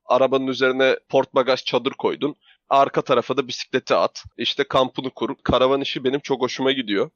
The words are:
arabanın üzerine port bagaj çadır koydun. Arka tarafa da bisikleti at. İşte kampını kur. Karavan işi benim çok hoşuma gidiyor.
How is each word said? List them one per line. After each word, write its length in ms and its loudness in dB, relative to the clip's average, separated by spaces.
arabanın 420 2
üzerine 480 2
port 260 0
bagaj 280 0
çadır 280 -2
koydun. 440 -4
Arka 320 2
tarafa 360 0
da 100 -2
bisikleti 480 -2
at. 280 0
İşte 260 -2
kampını 460 -2
kur. 340 -6
Karavan 380 2
işi 220 -8
benim 160 0
çok 220 -4
hoşuma 300 -2
gidiyor. 440 -2